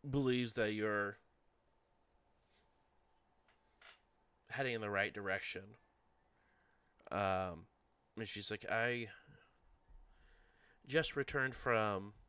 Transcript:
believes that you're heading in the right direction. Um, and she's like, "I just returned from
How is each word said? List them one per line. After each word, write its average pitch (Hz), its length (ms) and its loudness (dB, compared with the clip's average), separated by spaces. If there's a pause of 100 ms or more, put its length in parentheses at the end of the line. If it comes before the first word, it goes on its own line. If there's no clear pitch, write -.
believes 127 460 2
that 107 180 4
you're 104 460 0 (3250)
heading 131 240 -2
in 113 60 -2
the 104 100 -2
right 101 240 4
direction. 98 480 -2 (1500)
Um, 92 540 0 (500)
and 110 100 -6
she's 101 240 -8
like, 107 200 -6
"I 117 380 0 (1800)
just 151 260 2
returned 135 400 0
from 107 600 2 (140)